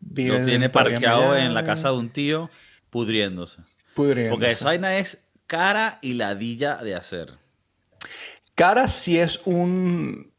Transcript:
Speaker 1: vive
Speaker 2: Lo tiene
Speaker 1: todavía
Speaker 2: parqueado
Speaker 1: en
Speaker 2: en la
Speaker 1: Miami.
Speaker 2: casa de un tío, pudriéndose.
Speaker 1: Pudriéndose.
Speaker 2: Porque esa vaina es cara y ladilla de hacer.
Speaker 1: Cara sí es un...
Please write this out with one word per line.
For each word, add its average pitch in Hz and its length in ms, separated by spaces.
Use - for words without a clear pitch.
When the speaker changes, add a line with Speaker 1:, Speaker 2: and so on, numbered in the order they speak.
Speaker 1:
vive 127 400
Speaker 2:
Lo 127 40
tiene 127 240
Speaker 1:
todavía 127 260
Speaker 2:
parqueado 120 420
Speaker 1:
en 135 80
Speaker 2:
en 127 100
la 110 80
Speaker 1:
Miami. - 60
Speaker 2:
casa 139 220
de 131 80
un 117 120
tío, 151 400
pudriéndose. 104 720
Speaker 1:
Pudriéndose. 127 360
Speaker 2:
Porque 117 200
esa 117 140
vaina 180 340
es - 320
cara 202 560
y 127 120
ladilla 117 640
de 101 180
hacer. 85 380
Speaker 1:
Cara 214 320
sí - 320
es 170 240
un... 175 960